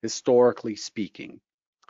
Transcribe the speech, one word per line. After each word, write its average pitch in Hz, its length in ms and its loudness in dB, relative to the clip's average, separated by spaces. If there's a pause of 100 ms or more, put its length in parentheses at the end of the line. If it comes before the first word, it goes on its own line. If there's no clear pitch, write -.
historically 120 720 2
speaking. - 640 -12 (520)